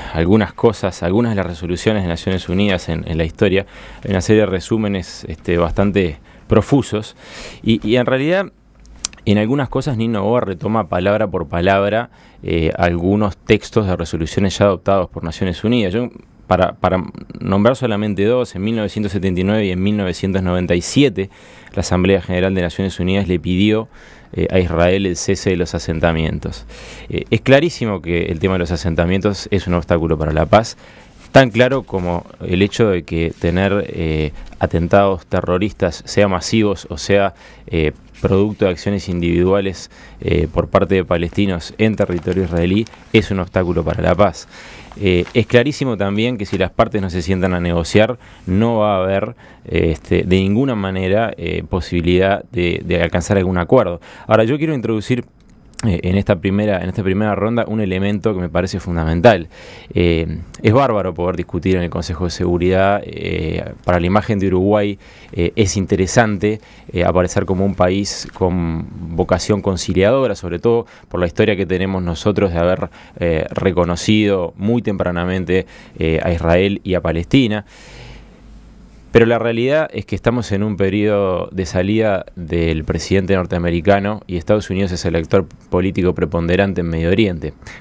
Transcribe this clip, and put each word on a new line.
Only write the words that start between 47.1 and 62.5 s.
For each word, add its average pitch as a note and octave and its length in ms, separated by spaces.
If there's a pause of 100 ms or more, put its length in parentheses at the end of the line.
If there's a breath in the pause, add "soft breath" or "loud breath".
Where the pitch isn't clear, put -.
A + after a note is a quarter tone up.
sientan F#2 320
a F2 60
negociar, F2 580 (280 loud breath)
no A2 300
va G#2 200
a F#2 60
haber, G2 320 (300 loud breath)
eh, F2 260
este, F2+ 320
de F2+ 140
ninguna G#2+ 380
manera, F#2+ 600
eh, E2+ 320
posibilidad F2+ 840
de, E2+ 320
de F2 180
alcanzar F2 360
algún F#2 180
acuerdo. F2 440 (260 loud breath)
Ahora, A2 180
yo C3+ 140
quiero D#3 160
introducir A2+ 500 (600)
eh, F#2+ 200
en F#2 120
esta G2+ 240
primera, G2+ 420
en F2+ 80
esta G#2 120
primera G2 320
ronda A2 320
un A2 140
elemento G2 540
que F#2 60
me F2+ 80
parece F2+ 300
fundamental. E2+ 680 (460 loud breath)
Eh, E2 440 (240)
es G#2+ 100
bárbaro G#2+ 400
poder F2 240
discutir F#2 400
en F2 60
el E2+ 80
Consejo F2 340
de E2+ 60
Seguridad, F#2 720